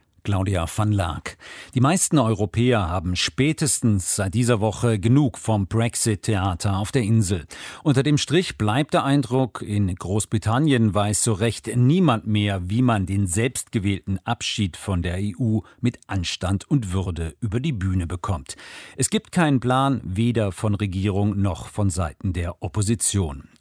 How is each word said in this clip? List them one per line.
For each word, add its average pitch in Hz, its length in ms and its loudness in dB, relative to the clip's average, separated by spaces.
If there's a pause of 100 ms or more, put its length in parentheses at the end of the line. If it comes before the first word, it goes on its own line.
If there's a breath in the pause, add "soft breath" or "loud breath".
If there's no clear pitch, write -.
(240)
Claudia 95 420 0 (100)
van 107 160 2
Laak. 85 460 -2 (360 loud breath)
Die 123 60 0
meisten 160 380 4
Europäer 110 720 2
haben 87 260 -2
spätestens 127 1000 0
seit 98 160 -2
dieser 117 260 2
Woche 110 400 0
genug 127 380 2
vom 101 300 0
Brexit-Theater 101 1120 0
auf 107 120 -6
der 131 120 2
Insel. 98 420 2 (360 loud breath)
Unter 139 220 2
dem 147 140 2
Strich 175 400 0
bleibt 107 360 0
der 120 120 2
Eindruck, 131 560 0
in 104 340 0
Großbritannien 110 960 2
weiß 104 300 0
so 120 80 2
recht 110 420 -2
niemand 123 540 4
mehr, 104 420 0
wie 110 120 0
man 113 240 2
den 98 200 0
selbstgewählten 98 1000 -2
Abschied 107 500 -4
von 92 260 -4
der 87 180 -4
E 104 180 -4
U 110 240 0 (180 loud breath)
mit 120 180 -2 (100)
Anstand 92 600 -4
und 117 220 0
Würde 87 480 -4
über 113 220 -4
die 156 100 -2
Bühne 92 340 -2
bekommt. - 520 -6 (400 loud breath)
Es 135 120 -2
gibt - 220 -4
keinen 147 300 2
Plan, 131 420 2
weder 110 480 0
von 104 240 -2
Regierung 98 680 0
noch 98 260 -2
von 101 220 0
Seiten 90 440 -2
der 87 280 -4
Opposition. 95 840 -2 (140)